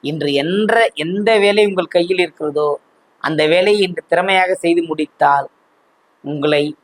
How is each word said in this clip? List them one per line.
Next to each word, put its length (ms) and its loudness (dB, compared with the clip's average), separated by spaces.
இன்று 280 -4
என்ற, 320 0
எந்த 440 -2
வேலை 280 4
உங்கள் 300 -4
கையில் 280 0
இருக்கிறதோ 440 -4
அந்த 180 -2
வேலையை 320 2
இன்று 240 -8
திறமையாக 440 2
செய்து 280 0
முடித்தால் 680 -2
உங்களை 400 -2